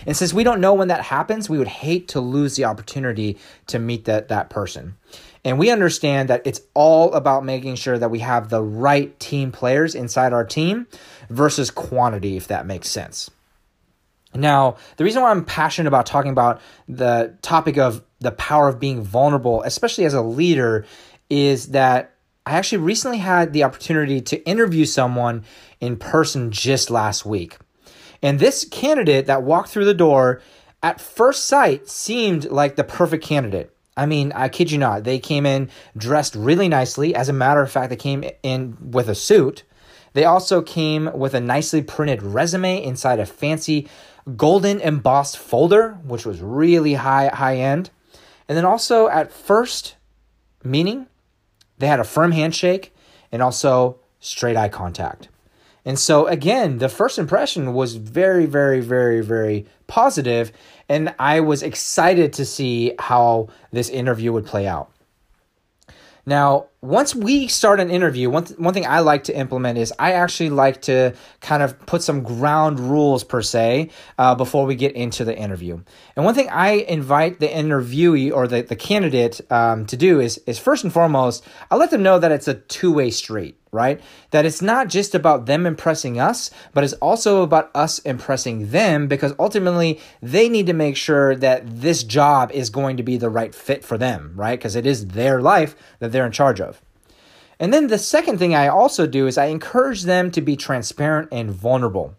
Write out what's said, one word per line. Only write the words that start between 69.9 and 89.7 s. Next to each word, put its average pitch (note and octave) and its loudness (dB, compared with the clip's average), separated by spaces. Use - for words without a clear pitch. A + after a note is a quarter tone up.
I E3+ 0
actually F3 0
like C3+ 2
to B2+ 2
kind D3 -2
of C3+ -2
put E3+ -2
some C#3+ -2
ground C#3+ 0
rules C#3 2
per A#2+ -4
se, A#2+ 0
uh, B2+ 4
before C3 0
we C3+ -2
get C3 -2
into A#2+ -6
the A2 -4
interview. F2 -10
And C#3+ 0
one A3+ 4
thing C4 0
I F#3 2
invite D#3+ 0
the D3+ 2
interviewee D3 2
or B2+ 2
the, A#2+ 0
the A#2+ -8
candidate, C3+ 0
um, A#2 2
to B2 -8
do E3+ 6
is, A#2 -2
is A#2+ -6
first C#4+ 0
and E3+ -4
foremost, C#3+ 2
I G3+ 4
let E4+ 4
them A#3+ 2
know F#3+ 6
that E3+ 2
it's C#3+ -2
a C3+ 0
two-way D3 0
street, G2+ -8
right? B2+ 0
That D3+ 4
it's D#3 -4
not A3+ 0
just G3 -2
about D3 2
them D3+ 0
impressing D#3 -2
us, - -2
but C#3 2
it's C3+ -2
also G3 2
about D#3 2
us D3+ -2
impressing A#2+ -6
them, D#3 2
because C#3 -2
ultimately F3 0